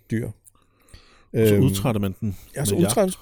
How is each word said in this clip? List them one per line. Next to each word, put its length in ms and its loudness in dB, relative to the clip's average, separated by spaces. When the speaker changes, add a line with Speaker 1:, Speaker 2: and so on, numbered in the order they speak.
Speaker 1:
dyr. 160 -4
Speaker 2:
Og 1200 -6
så 80 4
Speaker 1:
Øhm, 100 4
Speaker 2:
udtrætter 360 0
man 200 -4
den 160 -6
Speaker 1:
ja, 100 -6
så 100 -2
Speaker 2:
med 60 2
jagt. 100 2
Speaker 1:
udtrætter, 200 0
så 100 -12